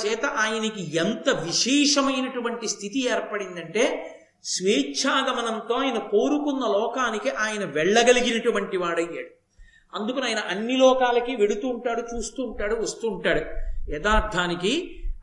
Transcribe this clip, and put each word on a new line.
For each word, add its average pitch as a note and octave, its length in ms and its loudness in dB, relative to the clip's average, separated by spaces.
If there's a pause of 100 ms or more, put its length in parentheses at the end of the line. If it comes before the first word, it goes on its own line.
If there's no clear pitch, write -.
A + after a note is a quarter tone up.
చేత A3+ 200 -2
ఆయనకి G#3+ 720 -2
ఎంత G3+ 320 0
విశేషమైనటువంటి B3+ 1400 0
స్థితి A#3+ 420 -4
ఏర్పడిందంటే, G3 1040 -2 (280)
స్వేచ్ఛాగమనంతో A#3 1300 0
ఆయన C4 220 0
కోరుకున్న C#4 600 2
లోకానికి A#3 720 0
ఆయన G#3+ 360 -2
వెళ్ళగలిగినటువంటి G#3+ 1120 4
వాడయ్యాడు. E3 580 -2 (600)
అందుకని B3 300 -2
ఆయన A3 140 0
అన్ని G#3+ 380 -2
లోకాలకి B3+ 580 4
వెడుతూ A3+ 320 2
ఉంటాడు, A#3+ 360 -2 (120)
చూస్తూ A#3+ 280 -6
ఉంటాడు, G#3+ 320 -4
వస్తూ A3+ 340 -4
ఉంటాడు. E3+ 320 0 (500)
యథార్థానికి F#3+ 1120 0 (200)